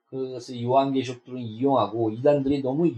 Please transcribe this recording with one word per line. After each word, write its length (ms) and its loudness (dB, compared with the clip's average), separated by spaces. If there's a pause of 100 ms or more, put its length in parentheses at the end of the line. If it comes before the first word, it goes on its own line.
(100)
그것을 520 -8
요한계시록들을 760 0
이용하고 720 0
이단들이 520 2
너무 360 2